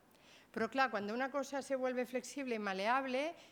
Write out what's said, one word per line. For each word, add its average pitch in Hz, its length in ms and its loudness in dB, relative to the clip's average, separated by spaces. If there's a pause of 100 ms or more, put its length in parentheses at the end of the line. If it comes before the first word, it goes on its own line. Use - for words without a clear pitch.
(520)
Però, 226 200 0
clar, 262 200 4
quan 202 200 -2
una 254 200 0
cosa 269 300 -2
se 269 140 -2
vuelve 254 300 0
flexible 254 500 -4
y 220 40 -2
maleable, 254 760 2 (160)